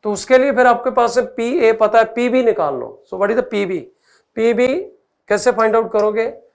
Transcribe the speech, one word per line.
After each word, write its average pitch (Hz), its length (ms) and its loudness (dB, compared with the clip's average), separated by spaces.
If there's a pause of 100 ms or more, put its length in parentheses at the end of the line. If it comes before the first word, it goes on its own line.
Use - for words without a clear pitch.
तो 214 80 -4
उसके 254 260 0
लिए 269 140 2
फिर 247 160 4
आपके 240 240 2
पास 233 240 0
से 247 60 2 (160)
पीए 233 420 0
पता 226 200 4
है, 220 140 4
पीबी 247 300 0
निकाल 175 320 0
लो। 117 120 -8 (220)
So 185 80 -12
what 202 140 0
is 226 60 0
the 247 120 -2
पीबी? 190 300 -4 (560)
पीबी 233 320 2 (600)
कैसे 208 220 0
फाइंड 220 240 0
आउट 226 160 0
करोगे? 214 420 -2 (220)